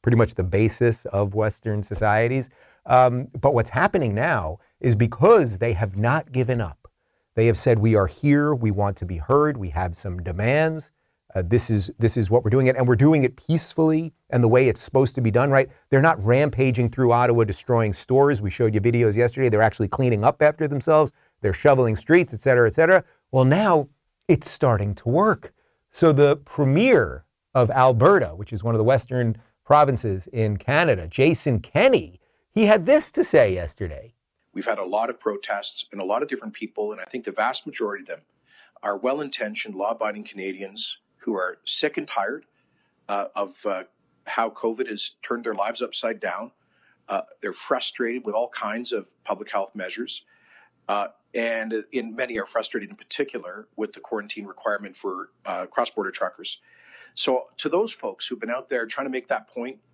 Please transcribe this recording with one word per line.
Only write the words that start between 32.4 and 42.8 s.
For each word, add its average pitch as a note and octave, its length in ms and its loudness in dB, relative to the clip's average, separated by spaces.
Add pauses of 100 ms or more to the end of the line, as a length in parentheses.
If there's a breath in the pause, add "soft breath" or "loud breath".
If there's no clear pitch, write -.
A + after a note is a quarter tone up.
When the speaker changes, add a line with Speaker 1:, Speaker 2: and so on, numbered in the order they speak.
Speaker 1:
he A3 140 2
had G3+ 220 4
this D4+ 240 4
to - 120 -2
say A#2+ 300 4
yesterday. F2 600 -10 (400)
Speaker 2:
We've G2 100 -10
had G#2+ 140 -4
a G2 60 -8
lot G#2 260 -4
of A2+ 100 -14
protests G2+ 720 -8
and G2+ 80 -10
a F#2+ 40 -6
lot G#2+ 180 -2
of D3 60 -8
different A2+ 260 -10
people, G#2+ 380 -8
and G#2 80 -14
I F#2 40 -14
think A#2+ 200 -12
the G2 80 -8
vast A2 340 -4
majority G#2 380 -8
of - 40 -20
them E2 120 -14 (600 soft breath)
are G2+ 140 -6
well-intentioned, A#2+ 800 -6
law-abiding G#2 500 -6
Canadians F#2+ 720 -10 (200)
who A2+ 160 -6
are F#2 300 -6
sick - 340 -4
and D3 100 -10
tired, A2+ 380 -6 (600)